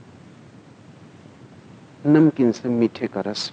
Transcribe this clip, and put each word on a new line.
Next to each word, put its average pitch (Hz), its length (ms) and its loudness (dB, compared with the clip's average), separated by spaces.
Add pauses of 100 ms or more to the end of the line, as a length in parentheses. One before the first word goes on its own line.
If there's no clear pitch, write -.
(2000)
नमकीन 147 460 4
से - 160 -10
मीठे 117 380 -2
का 101 140 -8
रस 101 320 -8